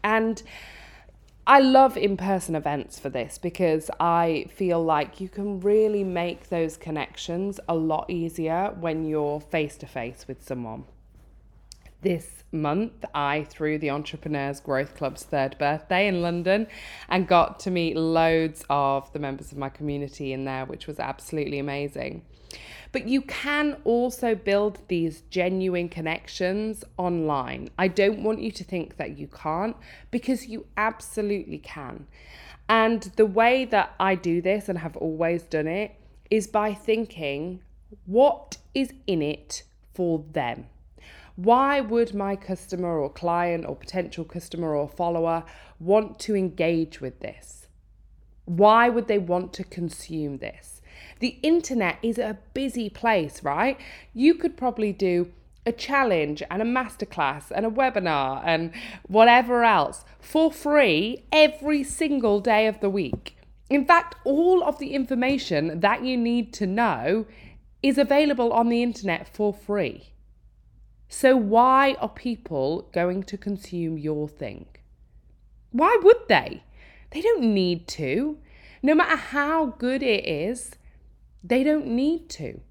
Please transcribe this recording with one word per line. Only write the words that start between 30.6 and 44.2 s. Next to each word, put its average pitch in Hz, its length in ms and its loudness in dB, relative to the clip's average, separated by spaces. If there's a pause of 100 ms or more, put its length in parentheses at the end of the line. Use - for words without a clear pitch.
absolutely 208 840 -4
can. - 480 -14 (640)
And 220 340 4 (140)
the 214 100 6
way 233 400 2
that 220 320 0
I 190 160 2
do 175 260 -2
this 202 300 -2
and 175 80 -4
have 160 180 -8
always 165 460 -2
done 156 240 -4
it 196 300 -4 (340)
is 214 160 2
by 214 260 0
thinking, 180 880 -4 (460)
"What 240 500 2 (160)
is 269 220 -2 (120)
in 180 140 0
it - 440 -6 (280)
for 165 400 -2
them?" 120 360 -4 (680)
Why 262 420 4
would 233 360 0
my 196 180 -4
customer 180 640 -4
or 147 100 -2
client 170 560 -2
or 143 120 -8
potential - 480 -6